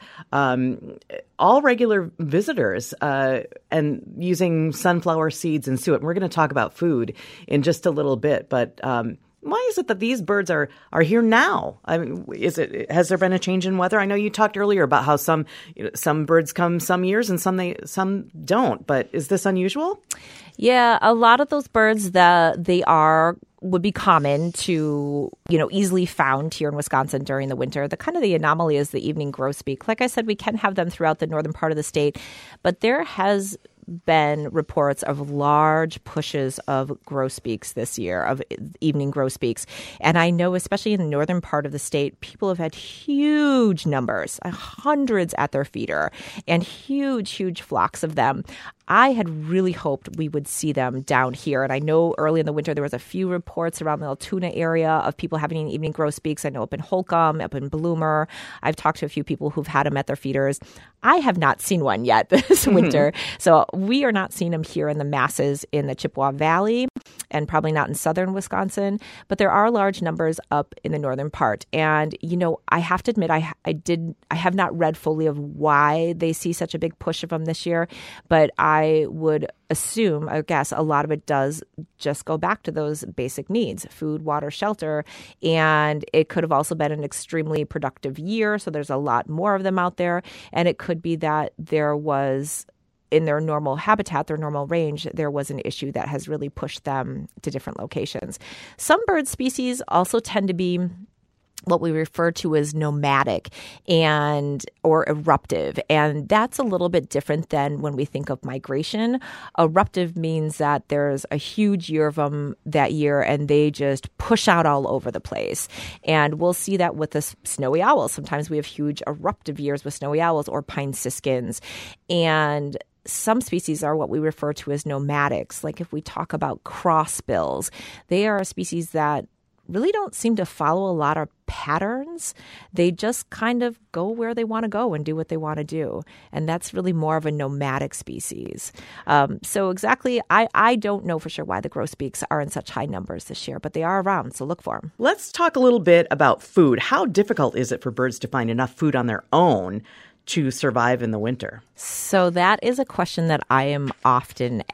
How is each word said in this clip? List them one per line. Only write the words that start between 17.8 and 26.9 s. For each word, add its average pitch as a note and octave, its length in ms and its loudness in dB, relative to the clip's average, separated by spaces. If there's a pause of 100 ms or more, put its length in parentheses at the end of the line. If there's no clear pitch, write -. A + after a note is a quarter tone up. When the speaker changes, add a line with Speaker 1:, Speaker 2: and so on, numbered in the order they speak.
Speaker 1:
some F#3+ 440 -4 (140)
don't. F3 440 2
But C3+ 260 2
is D3+ 160 -4
this G3 160 0
unusual? G3 560 0 (560)
Speaker 2:
Yeah, A#3+ 440 6
a A3+ 120 6
lot A#3 260 6
of C#4+ 100 2
those D4 180 0
birds, G#3+ 440 2
the, F3 460 8
they F3+ 260 2
are, D#3+ 540 6 (240)
would F3+ 200 0
be G3+ 100 2
common D#3 640 2
to, D3 800 -2 (180)
you E3 80 4
know, D#3 140 2
easily F#3 340 2
found C#3 480 0
here D3+ 140 -2
in D3 80 -2
Wisconsin C3+ 480 0